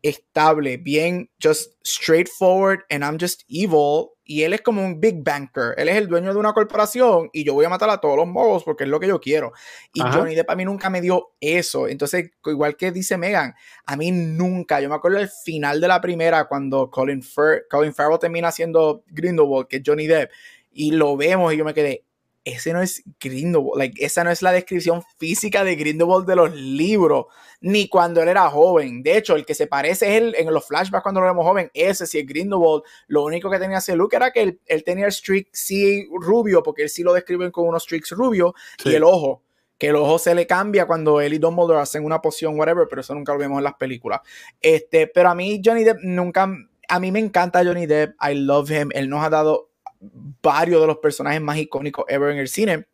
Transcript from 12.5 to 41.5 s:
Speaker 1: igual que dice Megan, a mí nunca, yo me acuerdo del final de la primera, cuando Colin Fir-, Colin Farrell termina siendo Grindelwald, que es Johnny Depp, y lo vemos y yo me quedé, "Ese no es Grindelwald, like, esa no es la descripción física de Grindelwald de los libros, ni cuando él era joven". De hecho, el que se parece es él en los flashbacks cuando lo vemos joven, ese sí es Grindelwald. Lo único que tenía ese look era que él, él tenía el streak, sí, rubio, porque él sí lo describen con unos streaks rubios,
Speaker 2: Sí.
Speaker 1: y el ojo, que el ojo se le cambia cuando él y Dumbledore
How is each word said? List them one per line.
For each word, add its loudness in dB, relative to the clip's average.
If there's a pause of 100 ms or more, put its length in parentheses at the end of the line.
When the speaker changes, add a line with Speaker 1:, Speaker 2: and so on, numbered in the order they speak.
Speaker 1:
igual -2
que -4
dice -4
Megan, -4 (300)
a -6
mí -2
nunca, -2
yo -4
me -4
acuerdo 0
del -4
final -4
de 2
la 4
primera, 0
cuando -4
Colin -4
Fir-, 0
Colin 0
Farrell 0
termina -2
siendo 0
Grindelwald, 0
que -6
es -6
Johnny 0
Depp, 2 (420)
y -4
lo 2
vemos 2
y -2
yo -2
me -4
quedé, -2 (400)
"Ese -8
no -2
es -6 (180)
Grindelwald, -2
like, -4
esa -2
no 0
es -2
la 4
descripción -2 (160)
física -2
de 0
Grindelwald 2
de 2
los 4
libros, 0 (340)
ni -2
cuando 2
él 2
era 4
joven". 2
De 2
hecho, 2
el 0
que -6
se 0
parece -2 (100)
es 4
él -2
en 0
los 0
flashbacks -2
cuando -2
lo 4
vemos 2
joven, 2
ese 0
sí -4
es -10
Grindelwald. 2 (260)
Lo 0
único -6
que 0
tenía -4
ese -2
look 2
era 2
que 0
él, -2
él -2
tenía -2
el 0
streak, -2
sí, 0 (140)
rubio, 4
porque -4
él -4
sí -8
lo 4
describen -2
con -2
unos -2
streaks -8
rubios, 0 (280)
Speaker 2:
Sí. -2
Speaker 1:
y 4
el 4
ojo, 2 (340)
que -2
el 2
ojo 4
se 0
le 0
cambia 2
cuando 2
él -2
y -2
Dumbledore 2